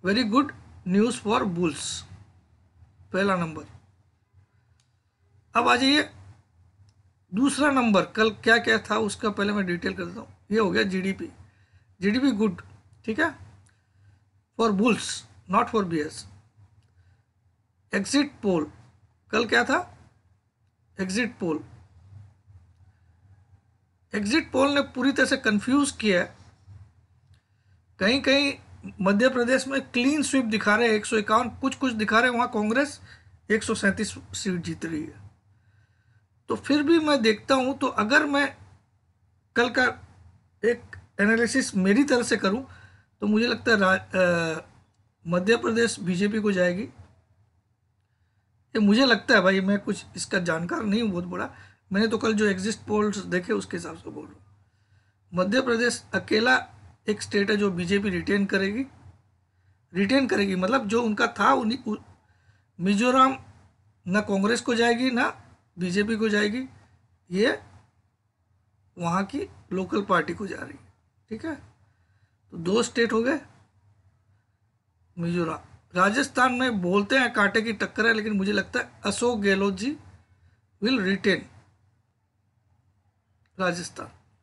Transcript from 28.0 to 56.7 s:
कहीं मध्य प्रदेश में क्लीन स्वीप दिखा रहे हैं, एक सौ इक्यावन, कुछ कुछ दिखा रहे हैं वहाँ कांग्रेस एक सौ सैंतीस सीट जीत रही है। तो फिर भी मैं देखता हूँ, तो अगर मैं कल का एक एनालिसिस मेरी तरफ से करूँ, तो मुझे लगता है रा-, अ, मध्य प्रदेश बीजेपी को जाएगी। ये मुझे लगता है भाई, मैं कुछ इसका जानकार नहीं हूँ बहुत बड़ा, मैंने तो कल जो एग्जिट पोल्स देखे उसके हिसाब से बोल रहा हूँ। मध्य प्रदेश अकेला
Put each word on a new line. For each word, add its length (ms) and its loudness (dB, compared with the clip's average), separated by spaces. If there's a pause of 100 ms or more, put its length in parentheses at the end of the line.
कहीं 340 2 (460)
मध्य 280 4
प्रदेश 400 0
में 140 -2
क्लीन 400 0
स्वीप 220 0
दिखा 320 0
रहे 120 2
हैं, 60 4
एक 120 -2
सौ 100 -2
इक्यावन, 340 2
कुछ 240 -4
कुछ 200 -2
दिखा 260 2
रहे 100 2
हैं 60 -2
वहाँ 120 0
कांग्रेस 520 -2 (500)
एक 120 2
सौ 120 -2
सैंतीस 400 -2 (200)
सीट 280 -4
जीत 220 -8
रही 180 -6
है। 200 -14 (1300)
तो 60 0
फिर 260 0
भी 160 4
मैं 240 2
देखता 320 2
हूँ, 240 0
तो 80 -2
अगर 400 2
मैं 300 -2 (1000)
कल 140 4
का 140 2 (800)
एक 340 -2 (240)
एनालिसिस 560 2
मेरी 280 4
तरफ 220 2
से 100 0
करूँ, 240 0 (600)
तो 40 -2
मुझे 200 2
लगता 240 -2
है 60 6
रा-, 380 2
अ, 520 0 (600)
मध्य 300 2
प्रदेश 440 0
बीजेपी 400 -2
को 120 0
जाएगी। 300 0 (1900)
ये 40 0
मुझे 280 6
लगता 280 4
है 60 8
भाई, 200 4
मैं 180 0
कुछ 260 -6 (120)
इसका 220 -4
जानकार 440 -2
नहीं 200 0
हूँ 80 -2
बहुत 140 -4
बड़ा, 240 -8 (440)
मैंने 160 2
तो 100 0
कल 160 0
जो 120 2
एग्जिट 280 0 (140)
पोल्स 300 0
देखे 340 -4
उसके 240 -4
हिसाब 200 -10
से 140 -16
बोल 160 -14
रहा 80 -20
हूँ। 80 -20 (880)
मध्य 280 0
प्रदेश 440 -2 (100)
अकेला 420 2 (520)